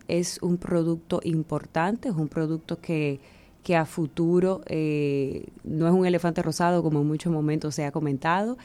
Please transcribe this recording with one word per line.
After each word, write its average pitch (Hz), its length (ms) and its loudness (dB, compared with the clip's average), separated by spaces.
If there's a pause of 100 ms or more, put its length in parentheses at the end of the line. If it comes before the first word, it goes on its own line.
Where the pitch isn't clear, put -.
es 175 340 -2
un 175 160 0
producto 170 640 0
importante, 160 880 -2
es 190 40 -2
un 151 140 -2
producto 160 500 -4
que, 147 420 -2 (420)
que 180 140 2
a 160 100 2
futuro, 180 800 0
eh, 147 800 -2 (180)
no 160 220 0
es 170 80 6
un 185 100 6
elefante 175 380 2
rosado 175 400 2
como 156 180 2
en 147 60 2
muchos 156 260 0
momentos 151 420 0
se 151 120 -2
ha 143 60 -6
comentado. 160 720 0